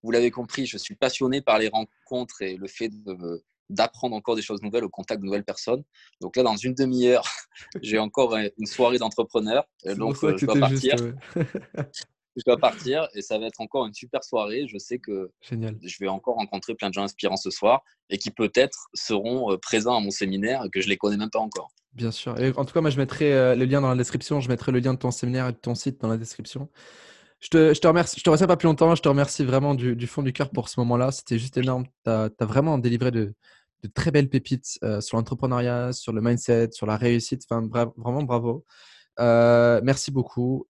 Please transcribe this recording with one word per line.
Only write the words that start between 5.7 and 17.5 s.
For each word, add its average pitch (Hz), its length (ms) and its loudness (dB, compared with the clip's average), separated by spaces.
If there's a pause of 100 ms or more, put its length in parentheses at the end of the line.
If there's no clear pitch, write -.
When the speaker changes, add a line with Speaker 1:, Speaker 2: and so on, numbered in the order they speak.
Speaker 1:
Donc 139 160 -8
là, 127 60 2
dans 113 140 2
une 127 180 -4
demi-heure, 127 500 4
<laughs> - 580 -12
j'ai 107 160 -2
encore 113 380 0
un, 107 120 -2 (100)
une 107 80 -8
soirée 123 320 2
d'entrepreneurs. 113 680 0 (200)
Et 92 60 -6
Speaker 2:
C'est 101 60 -4
Speaker 1:
donc, 113 160 -2
Speaker 2:
pour 135 80 -6
ça - 60 0
Speaker 1:
euh, - 80 4
Speaker 2:
que 95 40 -2
Speaker 1:
je 139 80 0
dois 110 80 2
Speaker 2:
c'était 139 140 4
juste, 131 220 0
Speaker 1:
partir. 120 240 0 (220)
Speaker 2:
ouais. - 480 -6
<laughs> - 180 -16 (360)
Speaker 1:
Je 117 60 -12
dois 120 140 4
partir 127 560 0
et 104 80 -10
ça 110 160 -4
va 113 80 -6
être - 160 -10
encore 123 240 -4
une 104 80 -12
super 123 280 -8
soirée. 113 460 -4
Je 104 80 -14
sais 123 220 -10
que 95 320 -8 (100)
Speaker 2:
Génial. 110 420 -8
Speaker 1:
je 90 180 -12
vais 98 80 -4
encore 95 260 -4
rencontrer 104 400 -8
plein 101 160 -6
de - 20 -12
gens 98 100 -4
inspirants 98 360 -4
ce - 100 -6
soir 113 340 2 (280)